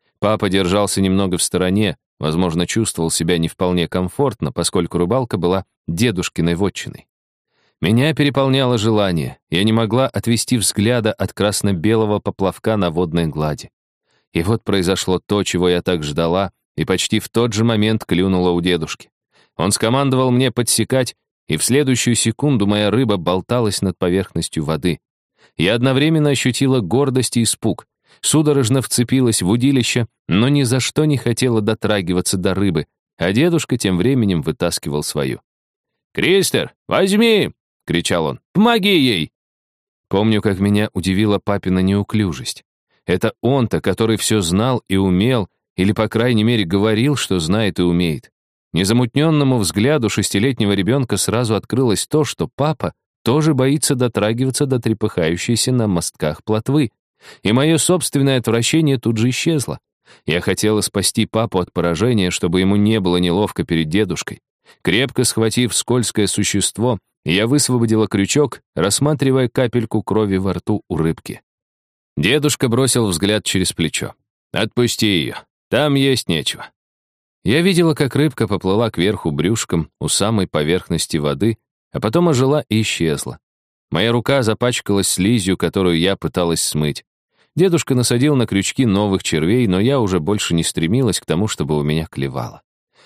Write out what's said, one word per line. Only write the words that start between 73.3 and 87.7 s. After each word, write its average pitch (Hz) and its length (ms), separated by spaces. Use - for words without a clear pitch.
через - 280
плечо. - 420
«Отпусти 110 540
её, 85 280
там 139 260
есть 135 340
нечего». - 420
Я 127 180
видела, 170 320
как 135 220
рыбка 143 320
поплыла 101 420
кверху 90 400
брюшком 82 600
у 76 80
самой 101 380
поверхности 82 720
воды, 73 400
а - 80
потом 165 280
ожила 139 400
и 110 140
исчезла. 76 560
Моя 104 220
рука 127 300
запачкалась 104 640
слизью, 95 480
которую 87 420
я 92 180
пыталась 85 460
смыть. 76 420
Дедушка 170 380